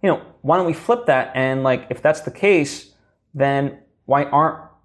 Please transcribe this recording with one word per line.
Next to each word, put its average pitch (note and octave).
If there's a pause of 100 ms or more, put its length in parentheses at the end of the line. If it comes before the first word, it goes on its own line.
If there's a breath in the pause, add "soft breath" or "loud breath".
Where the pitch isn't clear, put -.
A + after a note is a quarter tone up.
you G3
know, D3 (220)
why D3+
don't F#3
we E3
flip A#3+
that? C3
And, C3
like, B2+
if B2
that's D3+
the C3
case, F3 (400)
then C#3 (280)
why C#3
aren't D3 (200)